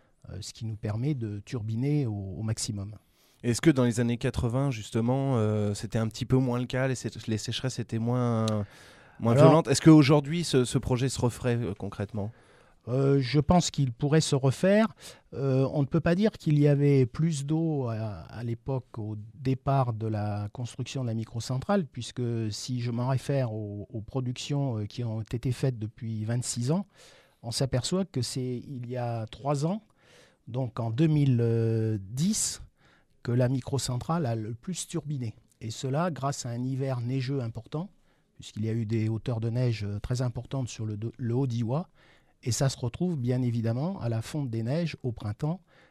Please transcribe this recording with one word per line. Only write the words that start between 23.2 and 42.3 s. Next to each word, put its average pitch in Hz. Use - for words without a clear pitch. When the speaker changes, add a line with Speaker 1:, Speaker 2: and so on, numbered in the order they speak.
Speaker 1:
aux, 104
aux 113
productions, 131
euh, 107
qui 120
ont 113
été 127
faites 127
depuis 107
vingt-six 120
ans, 190
on 117
s'aperçoit 131
que -
c'est 123
il 127
y 120
a 117
trois 139
ans, 196
donc 123
en 113
deux 131
mille 117
dix, 127
que 117
la 123
microcentrale 131
a 117
le 110
plus -
turbiné. 143
Et 110
cela 143
grâce 139
à 123
un 120
hiver 131
neigeux 131
important, 123
puisqu'il -
y -
a 110
eu 117
des 110
hauteurs 113
de 117
neige, 117
euh, 101
très 123
importantes 127
sur -
le, 107
le 117
Haut-Diois. 123